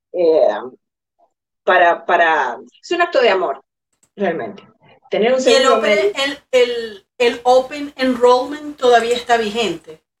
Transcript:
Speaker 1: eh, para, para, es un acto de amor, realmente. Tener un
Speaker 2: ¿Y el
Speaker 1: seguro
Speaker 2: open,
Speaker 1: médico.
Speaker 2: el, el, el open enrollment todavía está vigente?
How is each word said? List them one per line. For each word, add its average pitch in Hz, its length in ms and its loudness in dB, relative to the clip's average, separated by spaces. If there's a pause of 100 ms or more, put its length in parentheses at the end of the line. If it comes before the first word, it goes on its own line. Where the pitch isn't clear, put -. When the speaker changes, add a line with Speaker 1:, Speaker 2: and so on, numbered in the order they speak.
(100)
Speaker 1:
eh, 160 360 2 (1160)
para, 175 420 2
para, 165 540 0 (220)
es - 100 -10
un 349 100 -2
acto 349 200 0
de 233 80 2
amor, 185 340 -4 (520)
realmente. 170 460 -8 (480)
Tener 214 240 0
un 262 60 0
Speaker 2:
¿Y - 80 -4
el 254 160 4
Speaker 1:
seguro 240 140 4
Speaker 2:
open, 208 180 0
Speaker 1:
médico. 202 260 -2
Speaker 2:
el, 277 160 -4 (140)
el, 233 560 -2 (100)
el 247 260 0
open 262 520 0
enrollment 262 840 0
todavía 240 380 2
está 233 220 -2
vigente? 202 680 -6 (180)